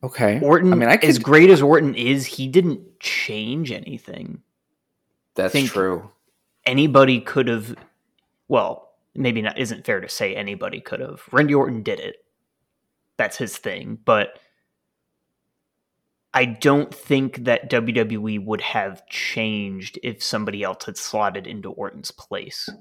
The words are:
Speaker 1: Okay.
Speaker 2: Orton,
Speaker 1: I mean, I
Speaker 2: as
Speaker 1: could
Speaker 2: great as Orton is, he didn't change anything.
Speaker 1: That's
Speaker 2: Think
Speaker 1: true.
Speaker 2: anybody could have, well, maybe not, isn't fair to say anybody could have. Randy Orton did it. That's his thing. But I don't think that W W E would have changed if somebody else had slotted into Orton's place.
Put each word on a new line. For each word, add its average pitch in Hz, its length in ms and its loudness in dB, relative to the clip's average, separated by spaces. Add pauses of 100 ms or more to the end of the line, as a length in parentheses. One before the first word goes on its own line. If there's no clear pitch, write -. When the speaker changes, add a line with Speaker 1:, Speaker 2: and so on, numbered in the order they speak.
Speaker 1:
Okay. 113 380 0
Speaker 2:
Orton, 170 320 6
Speaker 1:
I 180 40 4
mean, 117 120 2
I 117 80 6
Speaker 2:
as 135 220 4
Speaker 1:
could 113 60 -4
Speaker 2:
great 156 260 8
as 160 120 10
Orton 143 320 4
is, 127 320 0
he - 200 -8
didn't 151 540 0
change 120 720 -6
anything. - 720 -14 (920)
Speaker 1:
That's 95 180 -2
Speaker 2:
Think 135 180 0
Speaker 1:
true. 95 400 -2 (560)
Speaker 2:
anybody 131 540 4
could 127 280 -2
have, 113 260 -6 (760)
well, 95 440 -2 (220)
maybe 120 260 -2
not, 107 180 -4
isn't 117 280 -6
fair 101 140 0
to 92 80 -14
say 98 260 -4
anybody 101 460 -8
could - 200 -10
have. - 220 -12 (100)
Randy 143 220 4
Orton 131 280 0
did 104 180 -6
it. 104 160 -12 (1000)
That's 110 220 -4
his - 180 -8
thing. 104 480 -10
But 107 340 2 (2000)
I 127 100 4
don't 139 500 2
think 135 500 -2
that 123 260 0
W 117 240 0
W 110 340 -2
E 107 100 -4
would 104 220 -6
have 98 480 -6
changed 104 960 -6
if 117 200 -8
somebody 104 400 -6
else 95 220 -6
had - 140 -12
slotted 98 480 -4
into 98 240 -12
Orton's - 400 -12
place. - 580 -12 (120)